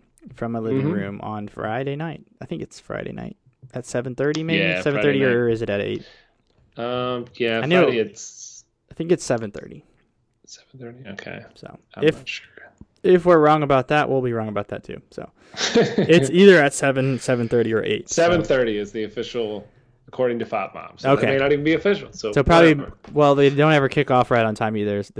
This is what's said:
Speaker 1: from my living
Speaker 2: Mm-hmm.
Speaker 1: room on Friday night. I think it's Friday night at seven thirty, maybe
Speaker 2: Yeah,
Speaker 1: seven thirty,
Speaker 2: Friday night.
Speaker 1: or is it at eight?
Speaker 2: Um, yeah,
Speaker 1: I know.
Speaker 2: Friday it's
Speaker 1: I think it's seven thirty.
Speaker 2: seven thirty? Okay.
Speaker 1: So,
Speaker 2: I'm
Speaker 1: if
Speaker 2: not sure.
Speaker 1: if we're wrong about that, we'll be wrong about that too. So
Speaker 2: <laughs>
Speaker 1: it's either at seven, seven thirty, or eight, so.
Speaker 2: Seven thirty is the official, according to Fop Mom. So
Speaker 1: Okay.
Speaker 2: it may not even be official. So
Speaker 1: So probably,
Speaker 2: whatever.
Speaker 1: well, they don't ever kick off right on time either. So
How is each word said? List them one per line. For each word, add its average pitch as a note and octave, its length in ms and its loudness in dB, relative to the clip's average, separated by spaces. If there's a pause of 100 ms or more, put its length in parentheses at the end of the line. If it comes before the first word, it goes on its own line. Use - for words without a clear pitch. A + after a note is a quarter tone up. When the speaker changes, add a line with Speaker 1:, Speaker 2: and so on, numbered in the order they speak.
(340)
Speaker 1:
from A#2+ 200 -8
my A#2 60 -4
living A#2+ 220 -2
Speaker 2:
Mm-hmm. D3 100 -2
Speaker 1:
room G2+ 300 -6
on G#2+ 260 -10
Friday C3 480 -6
night. D#3+ 280 -10 (180)
I - 40 -16
think E3 180 -10
it's - 160 -18
Friday - 320 -10
night - 260 -12 (340)
at B2 140 -12
seven B2+ 300 -6
thirty, D3+ 260 -2
maybe D#3+ 220 0
Speaker 2:
Yeah, F3+ 180 -2
Speaker 1:
seven C#3+ 220 0
thirty, C#3+ 160 2
Speaker 2:
Friday C3+ 120 2
night. A#2+ 40 2
Speaker 1:
or A#2+ 140 2
is A2+ 120 -2
it A2 80 -6
at G2+ 100 -2
eight? G#2 240 -4 (720)
Speaker 2:
Um, B2 500 -6 (100)
yeah, A2+ 260 -2
Speaker 1:
I C3 60 -4
know. F3 160 4
Speaker 2:
Friday B2+ 160 0
it's - 680 -10 (240)
Speaker 1:
I - 60 -20
think E3 160 -4
it's E3 120 -2
seven A2+ 280 -4
thirty. - 340 -18 (640)
Speaker 2:
seven - 320 -20
thirty? B2 320 -20
Okay. - 420 -16
Speaker 1:
So, - 240 -20 (160)
Speaker 2:
I'm - 100 -10
Speaker 1:
if D#3 140 2
Speaker 2:
not - 100 -20
sure. - 200 -14 (560)
Speaker 1:
if F#3 240 4
we're F3 100 8
wrong D3+ 240 4
about C#3 280 2
that, D3 200 0
we'll C3+ 140 0
be B2 100 -2
wrong A2 140 -4
about G#2 220 -6
that - 140 -10
too. - 280 -14
So - 180 -14 (120)
Speaker 2:
<laughs> - 120 -20 (220)
Speaker 1:
it's E3 560 2
either F#3 280 8
at C#3+ 140 2
seven, C3+ 460 -2
seven A#2+ 280 -2
thirty, A2+ 280 0
or G#2+ 80 0
eight, - 260 -4
so. E3 140 0
Speaker 2:
Seven F3 200 2
thirty A#2+ 340 0
is G#2 140 -8
the A2 120 -6
official, G#2+ 640 -8 (400)
according A#2+ 320 -2
to A2+ 60 -6
Fop G#2+ 300 -8
Mom. E2 220 -16
So C3+ 160 0
Speaker 1:
Okay. A2+ 140 2
Speaker 2:
it G#2+ 40 0
may C3+ 60 0
not C#3 140 2
even D3 120 0
be D#3 100 2
official. G3 380 -2
So - 220 -8
Speaker 1:
So C#3+ 100 2
probably, E3 320 6
Speaker 2:
whatever. - 220 -10 (160)
Speaker 1:
well, C#3+ 220 4
they C#3 140 6
don't D3 240 4
ever C3+ 160 4
kick C#3+ 220 -2
off B2 180 2
right A#2 160 2
on A2 80 -2
time A2 240 -4
either. G#2 240 -2
So - 180 -12